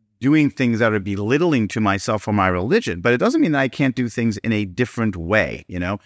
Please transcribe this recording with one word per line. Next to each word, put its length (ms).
doing 300
things 300
that 140
are 60
belittling 680
to 100
myself 480
or 60
my 140
religion, 540
but 120
it 40
doesn't 240
mean 100
that 80
I 80
can't 280
do 140
things 280
in 140
a 140
different 500
way, 520
you 120
know? 260